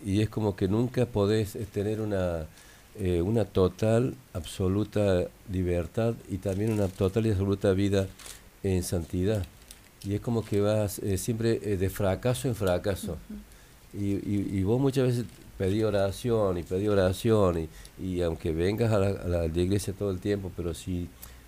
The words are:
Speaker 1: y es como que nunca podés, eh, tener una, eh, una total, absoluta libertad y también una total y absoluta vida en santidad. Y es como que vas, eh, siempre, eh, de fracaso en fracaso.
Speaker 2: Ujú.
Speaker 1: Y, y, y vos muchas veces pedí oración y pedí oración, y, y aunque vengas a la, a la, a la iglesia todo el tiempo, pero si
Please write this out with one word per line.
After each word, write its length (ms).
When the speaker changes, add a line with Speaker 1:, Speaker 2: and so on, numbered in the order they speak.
Speaker 1:
y 160
es 80
como 260
que 140
nunca 360
podés, 520
eh, 140
tener 280
una, 480
eh, 240
una 220
total, 720
absoluta 960
libertad 640
y 80
también 340
una 160
total 400
y 40
absoluta 420
vida 340
en 180
santidad. 640
Y 100
es 60
como 240
que 160
vas, 380
eh, 180
siempre, 440
eh, 140
de 140
fracaso 580
en 80
fracaso. 640
Speaker 2:
Ujú. 720
Speaker 1:
Y, 120
y, 360
y 40
vos 160
muchas 280
veces 180
pedí 260
oración 720
y 60
pedí 240
oración, 720
y, 100
y 200
aunque 320
vengas 400
a 60
la, 80
a 200
la, 140
a 60
la 140
iglesia 320
todo 180
el 80
tiempo, 360
pero 180
si 360